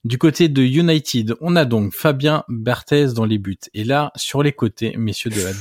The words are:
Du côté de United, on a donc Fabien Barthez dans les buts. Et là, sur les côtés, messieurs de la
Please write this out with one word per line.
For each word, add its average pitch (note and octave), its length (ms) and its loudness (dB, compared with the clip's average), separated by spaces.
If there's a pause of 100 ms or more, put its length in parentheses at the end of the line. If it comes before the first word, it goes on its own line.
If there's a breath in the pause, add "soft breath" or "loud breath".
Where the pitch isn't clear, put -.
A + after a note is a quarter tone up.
Du A#2+ 140 -2
côté D#3+ 320 4
de C3+ 100 2
United, C3 800 2
on F3 160 0
a D#3+ 80 4
donc A2 300 0
Fabien D3+ 540 0
Barthez B2 680 0
dans A2+ 100 0
les G#2+ 140 0
buts. G2 180 -6 (160)
Et G#2 120 -8
là, C#3+ 300 -2
sur - 280 -2
les C#3+ 100 2
côtés, - 460 -4
messieurs A2 320 -4
de G#2+ 100 -4
la F#2+ 200 -4